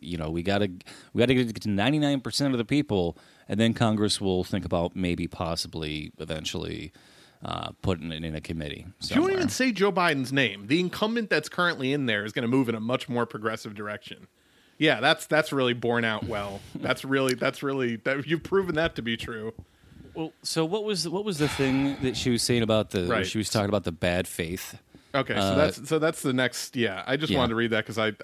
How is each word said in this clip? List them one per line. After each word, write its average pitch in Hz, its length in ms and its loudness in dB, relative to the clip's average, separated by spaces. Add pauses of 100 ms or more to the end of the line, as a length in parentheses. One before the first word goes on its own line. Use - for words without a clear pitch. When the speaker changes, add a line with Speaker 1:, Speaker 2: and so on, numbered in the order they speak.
Speaker 1:
you 85 140 -6
know, 78 120 -4
we 85 140 -4
gotta, 101 260 2 (440)
we - 60 0
gotta 123 140 4
get 120 280 0
to 107 80 -2
ninety-nine 139 500 2
percent 131 340 -2
of 123 40 0
the 113 80 -2
people, 104 520 0 (300)
and 98 100 -2
then 113 160 4
Congress 107 460 2
will 92 240 2
think 90 220 -4
about 87 320 0
maybe 87 320 0
possibly 80 880 -6
eventually, 80 760 -8 (540)
uh, - 240 -6 (120)
putting 85 300 -2
it 80 140 -8
in 78 100 -6
a 76 60 -6
committee 80 460 -8 (120)
Speaker 2:
She - 180 -2
won't 359 140 2
even 370 160 0
Speaker 1:
somewhere. 254 220 0
Speaker 2:
say - 20 0
Joe 196 220 2
Biden's 147 400 2
name. 101 340 0
The 160 140 4
incumbent 214 480 -2
that's 151 180 0
currently 143 460 0
in 143 140 0
there 104 180 0
is 107 80 -8
gonna 117 160 -2
move 131 180 4
in 117 80 0
a 107 60 -8
much 123 260 -2
more 120 180 0
progressive 110 480 -6
direction. 104 540 -10 (500)
Yeah, 147 220 4
that's, 151 280 4
that's 151 260 4
really 127 220 2
borne 117 280 2
out 110 200 0
well. 101 440 -6
Speaker 1:
<laughs> - 60 -20
Speaker 2:
That's 139 320 -2
really, 135 300 4
that's 135 260 -2
really, 131 360 -2
that, 139 280 -2
you've 160 160 0
proven 185 340 0
that 160 200 0
to 117 80 -6
be 117 120 0
true. 113 380 -8 (600)
Speaker 1:
Well, 160 260 -8
so 160 240 0
what 208 200 -2
was, 175 220 -2
what 190 160 -2
was 196 140 -2
the 147 120 4
thing 135 520 2
that 127 160 0
she 127 140 2
was 117 100 2
saying 120 220 4
about 107 260 2
the, 92 160 0
Speaker 2:
Right. 98 220 0
Speaker 1:
she 107 100 -4
was 107 140 -2
talking 104 180 2
about 101 140 2
the 90 80 -2
bad 90 360 0
faith? - 520 -8 (340)
Speaker 2:
Okay, 127 220 0
so 101 40 0
Speaker 1:
Uh, 98 160 2
Speaker 2:
that's, 143 320 2
so 156 120 2
that's 160 240 0
the 135 100 2
next, 127 420 -2
yeah, 98 300 0
I 135 100 0
just 147 160 -2
Speaker 1:
Yeah. - 60 4
Speaker 2:
wanted 120 120 4
to 113 80 0
read 117 140 2
that 110 140 2
'cause 113 140 -4
I, 110 140 2 (100)